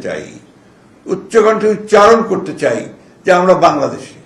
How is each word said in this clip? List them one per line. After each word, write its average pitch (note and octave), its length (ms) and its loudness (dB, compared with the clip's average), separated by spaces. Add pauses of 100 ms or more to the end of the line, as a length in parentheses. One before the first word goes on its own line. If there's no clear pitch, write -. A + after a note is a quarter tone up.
চাই, D#2+ 220 -10 (840)
উচ্চ F#3 320 -4
কণ্ঠে G#3+ 300 2
উচ্চারণ G#3+ 560 2
করতে D3+ 300 -6
চাই A#2+ 260 -4 (460)
যে F#3+ 80 2
আমরা F3+ 200 2
বাংলাদেশে D3+ 720 -2